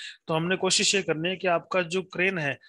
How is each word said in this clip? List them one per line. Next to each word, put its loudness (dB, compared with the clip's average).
तो 0
हमने 0
कोशिश 2
ये 2
करनी -2
है -2
कि -4
आपका 2
जो -4
क्रेन 0
है -2